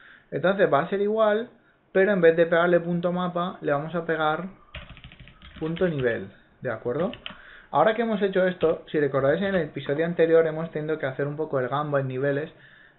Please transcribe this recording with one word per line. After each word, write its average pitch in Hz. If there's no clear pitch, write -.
Entonces 175
va 143
a 175
ser 196
igual, 214
pero 190
en 185
vez 165
de 170
pegarle 175
punto 175
mapa, 175
le 151
vamos 156
a 170
pegar 160
punto 170
nivel, 117
¿de 123
acuerdo? 135
Ahora 165
que 226
hemos 220
hecho 190
esto, 175
si 156
recordáis 139
en 196
el 175
episodio 147
anterior 165
hemos 156
tenido 156
que 143
hacer 139
un 147
poco 151
el 127
gambo 147
en 135
niveles. 139